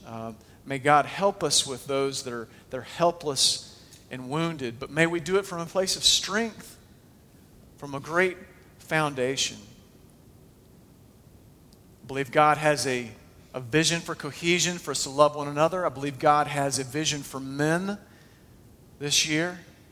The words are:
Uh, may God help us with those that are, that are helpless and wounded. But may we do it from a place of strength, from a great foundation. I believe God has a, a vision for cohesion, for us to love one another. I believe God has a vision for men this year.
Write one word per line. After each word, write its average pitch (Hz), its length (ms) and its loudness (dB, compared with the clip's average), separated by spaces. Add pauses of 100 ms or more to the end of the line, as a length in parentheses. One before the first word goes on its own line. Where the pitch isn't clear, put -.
Uh, 113 260 -10 (340)
may 135 120 -6
God 143 280 6
help 196 360 -2
us 147 240 2
with 131 200 -10
those 139 380 -2
that 120 100 -8
are, 113 140 -8 (200)
that - 80 -10
are - 60 -8
helpless - 1000 -2 (280)
and 127 180 -10
wounded. 143 500 -4
But 131 120 -10
may 156 160 4
we 170 140 -2
do 185 180 0
it 196 80 -2
from 175 140 -8
a 170 60 -6
place 185 300 0
of - 80 -8
strength, - 720 0 (1000)
from 143 160 -10
a 139 60 -6
great 175 360 0 (420)
foundation. 139 800 0 (2500)
I - 40 -20
believe 131 240 -4
God 151 280 6
has 147 280 2
a, 123 240 -2 (440)
a 131 60 -6
vision 151 400 2
for 165 140 -8
cohesion, 170 640 0
for 165 140 -8
us 131 140 -2
to 143 60 -6
love 143 240 6
one 143 140 -4
another. 160 380 2
I - 20 2
believe 135 300 -4
God 147 280 6
has 139 320 -2
a 135 60 -4
vision 143 380 -2
for 131 180 -10
men 156 560 0 (1000)
this 147 280 0
year. 165 320 0 (340)